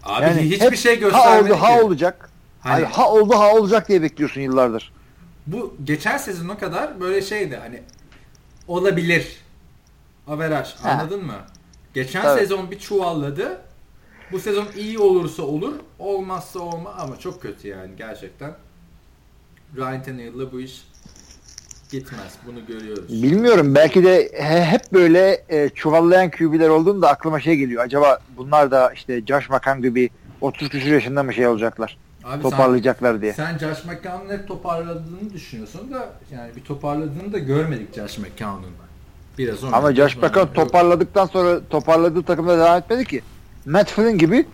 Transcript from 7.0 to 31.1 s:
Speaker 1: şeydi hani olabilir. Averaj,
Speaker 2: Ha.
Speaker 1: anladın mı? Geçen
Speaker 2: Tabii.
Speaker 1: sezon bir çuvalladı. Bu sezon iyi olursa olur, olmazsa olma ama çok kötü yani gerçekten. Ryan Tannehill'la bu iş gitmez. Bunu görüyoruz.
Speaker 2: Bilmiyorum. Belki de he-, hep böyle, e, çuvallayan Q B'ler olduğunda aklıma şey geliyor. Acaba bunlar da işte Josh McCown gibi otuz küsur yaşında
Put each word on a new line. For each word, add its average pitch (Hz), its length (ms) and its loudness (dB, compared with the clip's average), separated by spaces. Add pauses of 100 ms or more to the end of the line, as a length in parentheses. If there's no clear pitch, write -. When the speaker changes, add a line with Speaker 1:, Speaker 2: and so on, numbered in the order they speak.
Speaker 1:
şeydi 190 400 -8
hani 117 200 -20 (840)
olabilir. 175 720 -2 (880)
Averaj, 151 480 -6
Speaker 2:
Ha. 214 140 -8
Speaker 1:
anladın 160 360 -4
mı? 113 100 -10 (580)
Geçen 131 280 -6
Speaker 2:
Tabii. 143 180 2
Speaker 1:
sezon 185 320 -4
bir 202 80 -16
çuvalladı. 175 800 -6 (720)
Bu 185 80 -8
sezon 202 280 -4 (100)
iyi 214 220 -8
olursa 180 440 2
olur, 151 300 -6 (260)
olmazsa 190 600 -10
olma 175 340 -12
ama 147 260 -14
çok - 220 -14
kötü 101 260 -16
yani 95 300 -16
gerçekten. 110 540 -18 (1300)
Ryan 131 260 -10
Tannehill'la 127 480 -14
bu 127 100 -12
iş - 260 -18 (1040)
gitmez. 127 420 -16 (140)
Bunu 120 180 -18
görüyoruz. 110 580 -10
Speaker 2:
Bilmiyorum. 170 520 4
Belki 160 280 6
de 185 300 6
he-, 156 320 0
hep 185 280 0
böyle, 180 560 6
e, 147 200 0
çuvallayan 170 600 4
Q 160 240 -2
B'ler 160 160 4
olduğunda 165 400 4
aklıma 156 300 -2
şey 151 160 0
geliyor. 120 280 -2
Acaba 135 360 2 (180)
bunlar 139 340 2
da 127 220 4
işte 123 340 -8
Josh 135 220 -2
McCown 135 320 -2
gibi 123 280 0 (320)
otuz 135 280 -6
küsur 135 180 -6
yaşında 139 360 0